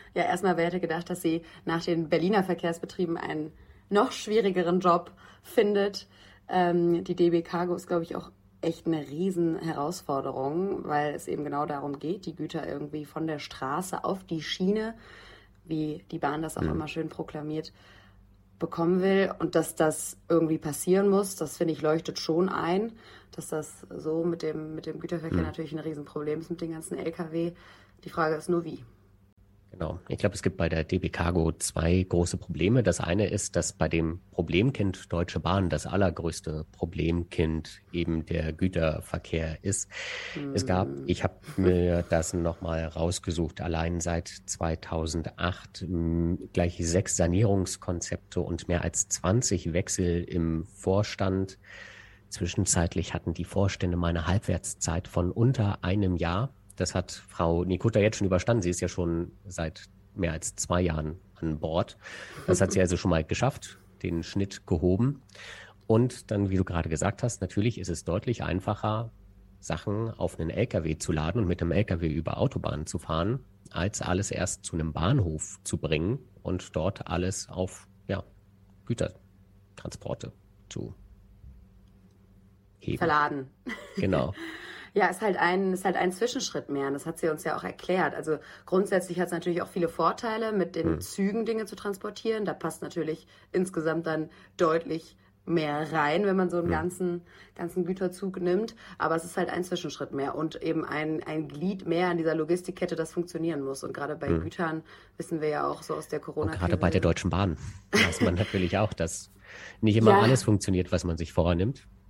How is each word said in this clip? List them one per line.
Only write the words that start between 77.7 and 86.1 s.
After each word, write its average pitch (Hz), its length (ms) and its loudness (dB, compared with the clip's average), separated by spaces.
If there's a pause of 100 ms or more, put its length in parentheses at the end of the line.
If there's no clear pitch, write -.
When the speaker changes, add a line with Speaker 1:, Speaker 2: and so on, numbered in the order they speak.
Speaker 2:
ja, 95 160 -2 (640)
Gütertransporte - 1500 -8 (380)
zu - 240 -10 (1800)
heben. - 200 -4
Speaker 1:
Verladen. 147 500 2 (480)
Speaker 2:
Genau. 95 420 2
Speaker 1:
<laughs> - 60 -12 (500)
Ja, 202 120 4
ist 180 160 -2
halt 196 160 2
ein, 185 340 4
ist 185 140 -2
halt 175 100 2
ein 180 160 2